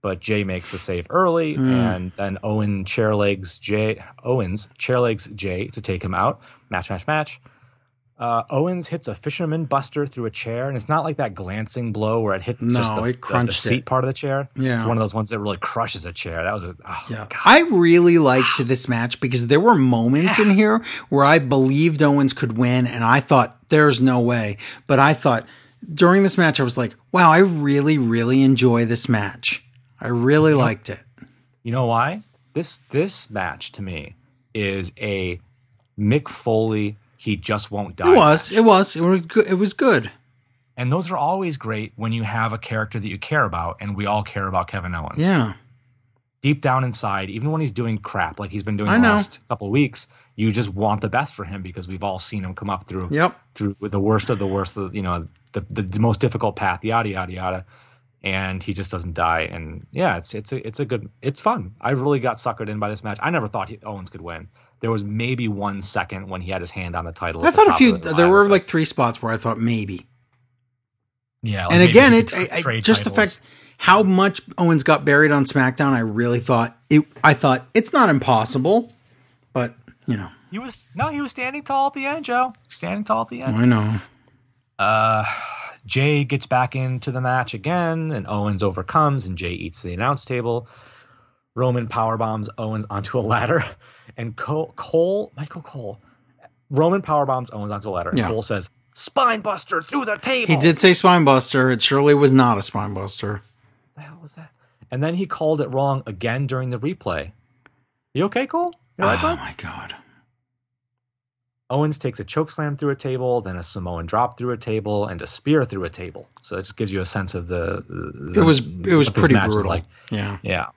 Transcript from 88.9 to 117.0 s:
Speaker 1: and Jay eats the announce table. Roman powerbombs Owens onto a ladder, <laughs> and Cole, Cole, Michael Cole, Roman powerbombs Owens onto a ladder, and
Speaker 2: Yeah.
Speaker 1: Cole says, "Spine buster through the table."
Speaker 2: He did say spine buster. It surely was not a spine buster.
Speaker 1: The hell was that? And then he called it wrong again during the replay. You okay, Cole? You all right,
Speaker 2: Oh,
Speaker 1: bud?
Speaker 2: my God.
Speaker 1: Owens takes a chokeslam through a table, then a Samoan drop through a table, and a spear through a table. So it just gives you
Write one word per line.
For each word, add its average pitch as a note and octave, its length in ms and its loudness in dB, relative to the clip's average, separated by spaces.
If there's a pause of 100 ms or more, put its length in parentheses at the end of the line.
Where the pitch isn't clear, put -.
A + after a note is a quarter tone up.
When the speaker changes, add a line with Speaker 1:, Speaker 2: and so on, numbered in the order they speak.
Speaker 1:
and F#2 120 -8
Jay F2 140 -6
eats E2+ 300 -10
the F2 120 -10
announce B2+ 320 -4
table. A#2+ 420 -6 (880)
Roman B2 320 0
powerbombs A2 600 -2 (100)
Owens A2 320 -4
onto G2+ 300 -4
a - 20 0
ladder, A#2 400 0 (280)
<laughs> - 280 -20
and A#2 180 -10
Cole, D#3 420 -6
Cole, F#3+ 580 0
Michael D3+ 260 -12
Cole, A2+ 380 -14 (720)
Roman E3+ 320 2
powerbombs C3+ 520 0
Owens G#2 180 -8
onto G#2 180 -8
a - 20 -6
ladder, F2 200 -4
and - 80 0
Speaker 2:
Yeah. G#2 100 0
Speaker 1:
Cole A2 120 -2
says, G2 280 -6 (260)
"Spine A#3 460 0
buster F#3+ 400 -4
through C4 240 -6
the A#3+ 100 -4
table." B3 400 -2
Speaker 2:
He C#3 40 -2
did D#3 200 4
say F#3 140 8
spine F3 320 6
buster. C3 440 4
It A#2+ 120 0
surely C#3+ 340 4
was C#3+ 160 6
not B2+ 260 6
a F#2+ 60 -4
spine G2 300 -6
buster. G2 480 -8 (540)
Speaker 1:
The D3+ 60 -20
hell D3+ 220 -20
was D3+ 120 -20
that? D#3+ 160 -20 (380)
And C3 140 -4
then E3 120 -2
he F#3 120 -2
called D#3 340 0
it C3+ 60 -2
wrong C3+ 400 0
again A#2 400 -4
during B2+ 240 -4
the A#2+ 80 -6
replay. F#2+ 540 -6 (800)
You C#3 120 0
okay, A#3+ 220 -2
Cole? F4 260 -4 (240)
You F#3 60 -2
all G3 80 2
right, A#3+ 80 0
Speaker 2:
Oh, D4+ 160 0
Speaker 1:
bud? - 40 -12
Speaker 2:
my - 180 -12
God. - 380 -14 (1700)
Speaker 1:
Owens D3 280 0
takes - 220 -6
a G2+ 60 -10
chokeslam D3+ 520 -4
through C#3+ 140 -2
a C#3 40 -2
table, B2+ 460 -2
then F#2+ 140 -10
a F2 80 -8
Samoan F2 420 -8
drop A#2+ 320 -2
through B2 140 -6
a A#2 60 -4
table, G#2+ 500 -4
and G2+ 140 -10
a G2+ 60 -10
spear C#3+ 380 0
through F#2+ 200 -8
a E2+ 40 -8
table. E2+ 400 -14 (120)
So - 160 -10
it F#2 60 -8
just - 140 -14
gives G#2+ 140 -4
you F#2+ 100 -4